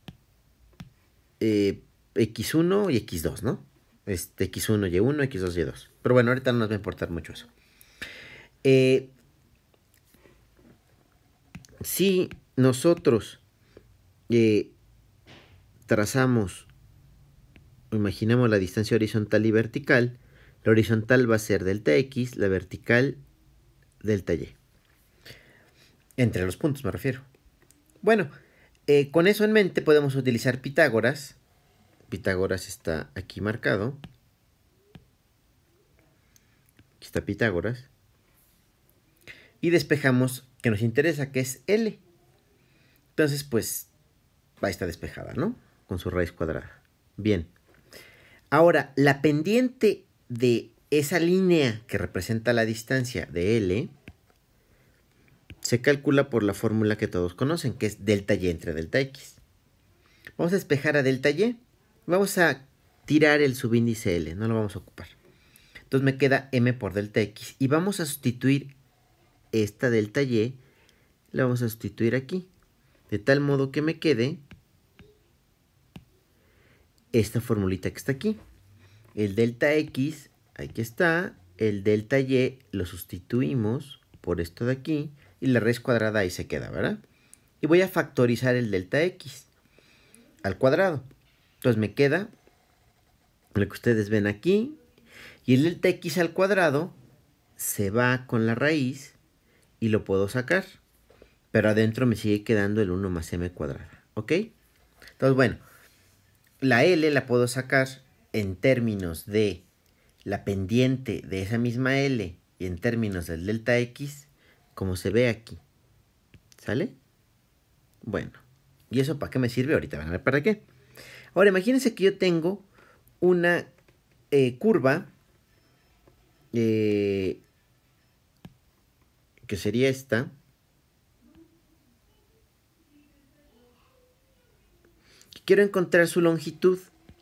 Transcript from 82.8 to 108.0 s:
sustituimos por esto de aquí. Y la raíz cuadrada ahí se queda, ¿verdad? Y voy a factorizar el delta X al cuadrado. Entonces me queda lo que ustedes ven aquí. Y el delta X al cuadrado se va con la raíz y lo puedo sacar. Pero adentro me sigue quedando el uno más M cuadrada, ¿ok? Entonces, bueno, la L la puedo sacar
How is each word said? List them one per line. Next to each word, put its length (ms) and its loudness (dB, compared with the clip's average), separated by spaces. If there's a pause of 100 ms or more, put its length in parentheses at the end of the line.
sustituimos 1120 -4 (200)
por 200 -4
esto 240 -8
de 80 0
aquí. 400 -6 (280)
Y 80 -2
la 120 4
raíz 200 0
cuadrada 400 0
ahí 100 0
se 160 -8
queda, 240 -8
¿verdad? 280 -4 (640)
Y 60 -2
voy 160 4
a 60 -2
factorizar 640 0
el 160 -2
delta 320 -2
X 440 -8 (960)
al 140 -6
cuadrado. 480 2 (520)
Entonces 220 0
me 140 -2
queda 380 0 (1200)
lo 120 0
que 60 -8
ustedes 360 0
ven 180 2
aquí. 520 -2 (640)
Y 100 2
el 100 4
delta 240 0
X 300 -4
al 140 0
cuadrado 600 0 (640)
se 340 -4
va 360 0
con 200 0
la 80 0
raíz 600 -2 (640)
y 80 0
lo 160 0
puedo 240 0
sacar. 360 -2 (840)
Pero 180 4
adentro 380 2
me 100 2
sigue 280 0
quedando 360 2
el 100 0
uno 200 -2
más 220 -6
M 180 -4
cuadrada, 540 -10 (100)
¿ok? 180 -6
Entonces, 1000 -4
bueno, 240 2 (1000)
la 240 4
L 260 4
la 160 0
puedo 220 2
sacar 400 0 (440)